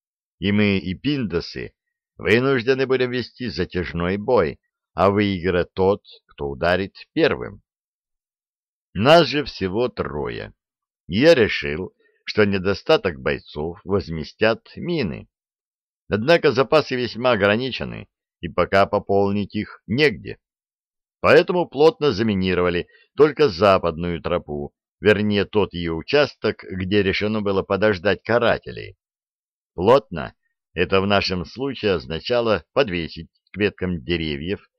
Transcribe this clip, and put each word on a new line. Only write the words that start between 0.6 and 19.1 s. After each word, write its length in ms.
и 160
пиндосы 800
вынуждены 680
будем 240
вести 380
затяжной 680
бой, 420
а 160
выиграет 640
тот, 300
кто 200
ударит 480
первым. 480
Нас 340
же 160
всего 460
трое. 640
Я 280
решил, 580
что 220
недостаток 760
бойцов 640
возместят 920
мины. 500
Однако 460
запасы 420
весьма 360
ограничены, 760
и 80
пока 380
пополнить 680